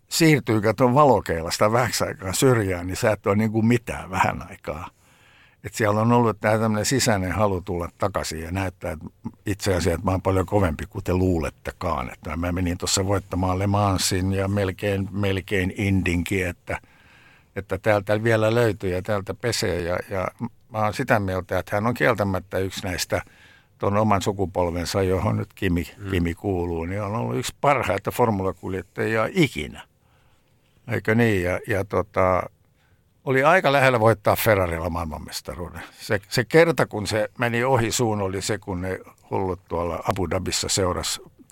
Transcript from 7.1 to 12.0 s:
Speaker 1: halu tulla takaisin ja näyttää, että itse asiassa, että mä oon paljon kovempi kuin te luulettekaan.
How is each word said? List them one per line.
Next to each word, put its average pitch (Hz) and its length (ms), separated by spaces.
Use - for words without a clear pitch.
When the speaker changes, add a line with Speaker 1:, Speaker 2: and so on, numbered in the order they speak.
Speaker 1:
halu 98 280
tulla 87 280
takaisin 85 440
ja 85 80
näyttää, 90 420
että 80 140
itse 101 240
asiassa, 90 200
että 85 140
mä 95 60
oon 92 120
paljon 92 240
kovempi 90 400
kuin - 180
te - 100
luulettekaan. 82 960